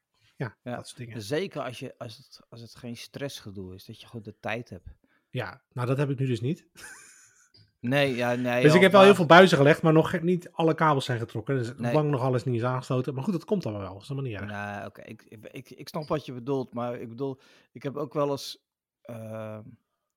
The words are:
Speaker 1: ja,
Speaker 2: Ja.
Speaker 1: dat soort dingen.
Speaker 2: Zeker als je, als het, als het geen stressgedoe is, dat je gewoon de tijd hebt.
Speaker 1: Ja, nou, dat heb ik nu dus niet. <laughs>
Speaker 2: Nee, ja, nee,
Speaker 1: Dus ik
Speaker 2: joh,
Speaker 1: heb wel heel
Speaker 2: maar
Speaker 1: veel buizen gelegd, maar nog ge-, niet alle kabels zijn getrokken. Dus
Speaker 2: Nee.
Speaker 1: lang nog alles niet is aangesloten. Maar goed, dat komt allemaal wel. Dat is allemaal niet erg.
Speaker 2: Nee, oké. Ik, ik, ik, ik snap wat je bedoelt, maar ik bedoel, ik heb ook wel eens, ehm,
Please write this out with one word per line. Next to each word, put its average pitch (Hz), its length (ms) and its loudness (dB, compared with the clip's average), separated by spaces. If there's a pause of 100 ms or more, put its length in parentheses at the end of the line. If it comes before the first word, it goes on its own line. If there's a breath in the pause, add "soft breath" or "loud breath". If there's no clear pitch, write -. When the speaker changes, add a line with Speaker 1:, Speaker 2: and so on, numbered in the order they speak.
(360)
Speaker 1:
ja, 120 280 -10
Speaker 2:
Ja. 120 120 -10
Speaker 1:
dat - 120 -12
soort - 120 -20
dingen. 117 220 -14
Speaker 2:
Zeker 151 400 -6
als 123 180 -12
je, 131 180 -14
als 113 200 -14
het, - 320 -20
als 117 120 -20
het 117 140 -20
geen 120 220 -14
stressgedoe 101 760 -14
is, 95 100 -20
dat - 160 -20
je - 60 -20
gewoon 117 160 -16
de 104 160 -16
tijd 113 300 -8
hebt. - 200 -18 (400)
Speaker 1:
Ja, - 320 -10 (120)
nou, 123 140 -6
dat 131 100 0
heb 139 120 -2
ik 135 100 -6
nu 135 60 -2
dus 123 160 -2
niet. 131 320 -6
<laughs> - 360 -20 (680 loud breath)
Speaker 2:
Nee, 135 360 0
ja, 123 200 0
nee, 123 260 -2
Speaker 1:
Dus 131 40 8
ik 151 80 8
Speaker 2:
joh, 190 80 6
Speaker 1:
heb 190 100 6
wel 196 80 8
heel 196 100 12
Speaker 2:
maar 202 100 8
Speaker 1:
veel 175 60 2
buizen 170 320 10
gelegd, 143 240 6
maar 160 120 4
nog 156 160 6
ge-, 165 140 -4
niet 175 280 -2
alle 165 240 0
kabels 156 300 2
zijn 120 140 -4
getrokken. 117 380 -6
Dus 120 200 -6
Speaker 2:
Nee. 120 160 -4
Speaker 1:
lang 151 160 2
nog 143 120 0
alles 127 220 0
niet 127 120 -2
is 113 80 -2
aangesloten. 127 500 -4
Maar 131 100 -8
goed, 202 100 -2
dat 160 120 -6
komt 196 200 -2
allemaal 104 180 -6
wel. 95 100 -12
Dat 98 80 -18
is - 80 -16
allemaal 135 200 -8
niet 101 100 -8
erg. 101 380 -10
Speaker 2:
Nee, 101 80 -12
oké. - 160 -18
Ik, - 260 -20
ik, 110 240 -20
ik, - 180 -18
ik - 200 -20
snap 156 180 -10
wat 156 180 -4
je 139 80 -12
bedoelt, 123 400 -6
maar 120 260 -8
ik 120 100 -12
bedoel, 131 300 -10 (320 soft breath)
ik 123 120 -20
heb 135 140 -8
ook 147 160 -10
wel 143 180 -2
eens, - 340 -10 (360)
ehm, 110 600 -14 (540)